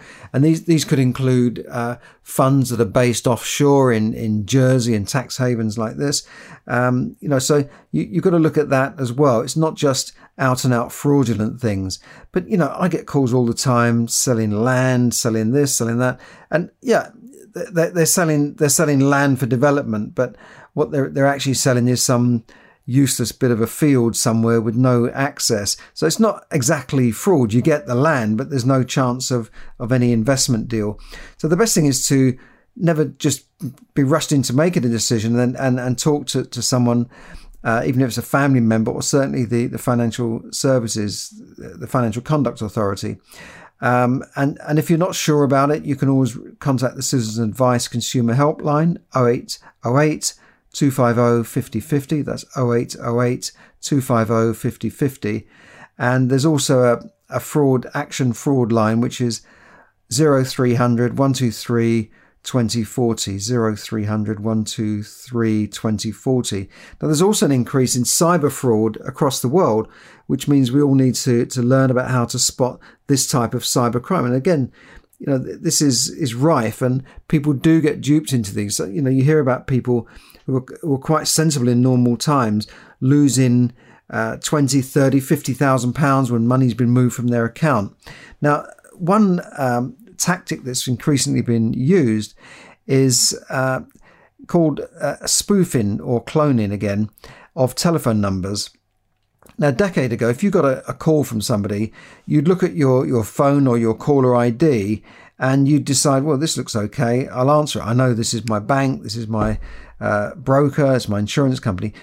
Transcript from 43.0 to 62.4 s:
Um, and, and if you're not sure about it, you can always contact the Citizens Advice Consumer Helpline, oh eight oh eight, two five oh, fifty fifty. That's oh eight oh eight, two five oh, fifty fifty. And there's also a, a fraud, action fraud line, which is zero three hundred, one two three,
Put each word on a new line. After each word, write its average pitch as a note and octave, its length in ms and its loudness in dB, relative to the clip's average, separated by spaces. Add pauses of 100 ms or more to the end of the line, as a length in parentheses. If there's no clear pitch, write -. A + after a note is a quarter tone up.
Um, B2 400 2 (140)
and, C#3 220 -2 (100)
and D3+ 100 0
if D3+ 120 -2
you're E3+ 160 2
not - 80 -8
sure D3 280 2
about C#3 280 2
it, D#3 140 -2
you C#3+ 120 -2
can C3+ 120 0
always C3 280 2 (220)
contact C3 380 -2
the C3+ 60 -8
Citizens A2+ 360 -2
Advice A#2+ 500 0
Consumer A#2 460 -2
Helpline, D3+ 640 0 (160)
oh B2+ 120 2
eight - 320 -2 (260)
oh B2 140 2
eight, D#3 360 0 (380)
two C#3+ 180 0
five A#2+ 280 2
oh, A#2+ 240 2
fifty A#2 380 -6
fifty. C#3+ 420 -2
That's - 220 -8 (120)
oh A#2+ 180 0
eight B2 260 -2
oh A#2+ 220 -2
eight, - 300 -2 (280)
two C#3+ 220 0
five A2+ 280 0
oh, A2+ 220 2
fifty A2+ 380 -6
fifty. A2+ 580 -4 (480)
And B2+ 340 0
there's C3+ 140 2
also C#3 380 2
a, A#2+ 180 2 (300)
a B2+ 100 -6
fraud, C3+ 540 0
action B2 400 -2
fraud B2+ 360 0
line, A2+ 300 2
which B2+ 180 -4
is A#2+ 220 -4 (720)
zero C3+ 320 4
three B2 300 0
hundred, A#2+ 440 0
one C3+ 140 2
two C3 180 0
three, A#2 600 -2 (320)